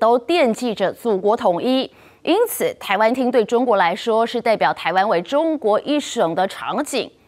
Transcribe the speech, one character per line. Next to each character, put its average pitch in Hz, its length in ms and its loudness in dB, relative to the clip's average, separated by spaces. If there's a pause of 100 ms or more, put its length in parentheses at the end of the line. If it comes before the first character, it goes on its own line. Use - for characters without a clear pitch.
都 233 180 4
惦 294 320 0
记 220 240 -4
着 180 160 -2
祖 208 280 -2
国 208 180 2
统 180 260 0
一， 262 280 0 (320)
因 311 120 2 (120)
此 - 340 -4
台 196 160 -2
湾 220 160 2
厅 254 180 -2
对 226 140 2
中 240 180 0
国 233 140 2
来 185 180 2
说 226 320 0
是 233 140 -6
代 220 160 2
表 165 160 2
台 165 220 -4
湾 190 120 2
为 233 140 0
中 311 380 0
国 214 220 0
一 294 200 -2
省 165 340 -2
的 185 140 0
场 165 340 -6
景。 240 280 -6 (180)